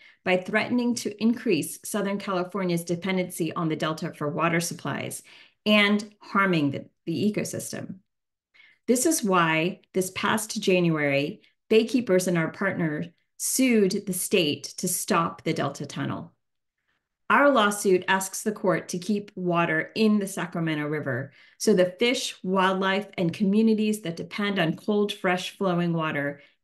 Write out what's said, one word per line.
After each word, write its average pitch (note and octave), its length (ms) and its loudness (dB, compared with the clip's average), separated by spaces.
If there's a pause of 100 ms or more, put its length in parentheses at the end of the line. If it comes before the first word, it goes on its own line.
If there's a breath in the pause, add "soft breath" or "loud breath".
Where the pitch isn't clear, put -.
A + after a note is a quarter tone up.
(240 soft breath)
by F#3 120 2
threatening A#3 600 0
to G#3+ 260 -6
increase A3 640 0
Southern G3 340 -4
California's F3+ 680 -2
dependency F3+ 680 -2
on E3+ 140 -2
the D3+ 80 0
Delta D#3+ 360 -4
for D3 160 -6
water E3+ 320 0
supplies - 640 -6 (420 loud breath)
and G#3 560 4
harming F3 520 0
the, - 140 -8 (200)
the E3+ 260 0
ecosystem. - 640 -8 (920 soft breath)
This B3+ 200 4
is D#4 160 0
why, E3+ 580 2 (140)
this F#3 220 0
past G#3+ 440 -2
January, D#3+ 840 2 (280 soft breath)
Baykeepers A3 560 2
and F3+ 100 0
our E3 140 0
partner E3+ 560 -4 (300)
sued A3 680 2
the F#3 80 -4
state F3 520 0 (140)
to F3+ 100 -4
stop E3+ 560 -2
the D#3+ 100 0
Delta C#3 320 -4
Tunnel. - 460 -8 (960)
Our C#4 220 6
lawsuit G3+ 580 4
asks F#3+ 340 -2
the A3 80 -2
court F3+ 380 0
to F3+ 100 -6
keep G3+ 380 -4
water E3+ 580 0
in G#3+ 240 4
the G3 80 -2
Sacramento E3 640 -4
River C#3 420 -4 (280 soft breath)
so G#3+ 140 4
the F3+ 280 4
fish, B3+ 420 0
wildlife, F#3+ 640 2 (100)
and E3+ 160 0
communities G#3+ 680 2
that E3+ 160 -6
depend G3+ 420 -4
on E3 160 2
cold, G#3 380 0
fresh F3+ 440 -2
flowing F3 360 0
water D3+ 480 -2 (240 soft breath)